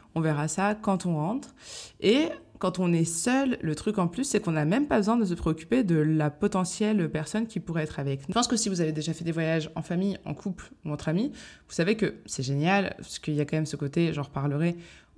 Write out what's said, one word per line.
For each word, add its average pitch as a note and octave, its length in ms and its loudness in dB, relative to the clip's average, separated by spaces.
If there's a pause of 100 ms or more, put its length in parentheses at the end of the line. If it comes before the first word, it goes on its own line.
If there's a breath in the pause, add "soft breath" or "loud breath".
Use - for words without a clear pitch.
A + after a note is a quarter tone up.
(160 loud breath)
On E3 40 0
verra D#3 280 2
ça G3+ 260 0
quand G3 320 0
on F3 80 0
rentre. F3+ 400 -4 (460 loud breath)
Et D4 260 4 (320)
quand F#3 200 -2
on F3+ 140 2
est E3 120 4
seul, B3+ 560 0
le D#3 140 -2
truc G#3 240 -4
en F3+ 80 4
plus, F3 160 -4
c'est C#4 160 0
qu'on F3+ 140 -2
n'a D#3 120 2
même A#3 220 2
pas B3+ 120 2
besoin G#3+ 180 4
de A#3 80 2
se F3 100 0
préoccuper E3+ 480 0
de F3 140 4
la D3+ 340 4
potentielle G3 800 0
personne G#3+ 380 -2
qui G3+ 100 -6
pourrait E3 240 -2
être D#3 160 -6
avec C#3 220 -2
nous. - 80 -18
Je F#3 60 -2
pense - 120 2
que - 80 0
si G#3+ 140 0
vous F#3 120 0
avez D#3 120 2
déjà D3+ 200 -2
fait E3 120 -8
des E3+ 80 -2
voyages D#3+ 420 0
en D#3+ 80 -6
famille, F#3 420 -2
en D3+ 80 -4
couple - 380 -8 (140)
ou D3+ 80 -4
entre D3 160 -6
amis, G3+ 240 0
vous - 420 -20
savez F#3 220 2
que G3+ 180 0 (100)
c'est - 200 -6
génial, D#3+ 540 2
parce - 200 -12
qu'il - 160 -4
y D3 60 0
a D3 60 2
quand D#3+ 100 -2
même D#3 100 0
ce - 80 -8
côté, D#3 380 0
j'en C#3+ 100 -2
reparlerai, D3 540 0 (420 loud breath)